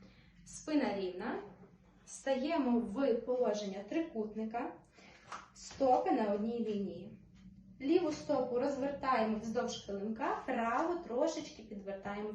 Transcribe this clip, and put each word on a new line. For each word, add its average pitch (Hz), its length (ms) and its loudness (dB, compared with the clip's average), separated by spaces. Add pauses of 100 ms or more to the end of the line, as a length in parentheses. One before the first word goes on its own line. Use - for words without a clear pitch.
(440)
Спина 254 520 2
рівна. 185 460 -2 (640)
Стаємо 269 720 2
в 226 360 4
положення 208 760 0
трикутника, 226 840 -2 (840)
стопи - 560 2
на 220 220 2
одній 226 260 0
лінії. 202 600 -4 (640)
Ліву 302 320 4
стопу 247 460 0
розвертаємо 254 800 2
вздовж 226 380 -2
килимка, 220 680 -4
праву 247 520 0
трошечки 277 640 -2
підвертаємо 202 720 -8